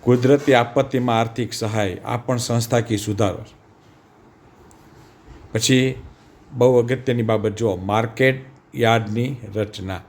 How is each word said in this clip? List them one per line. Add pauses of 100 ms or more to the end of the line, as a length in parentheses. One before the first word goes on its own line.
કુદરતી
આપત્તિમાં
આર્થિક
સહાય,
આ
પણ
સંસ્થાકીય
સુધારો. (2000)
પછી (500)
બહુ
અગત્યની
બાબત
જુઓ,
માર્કેટ (300)
યાર્ડની (200)
રચના.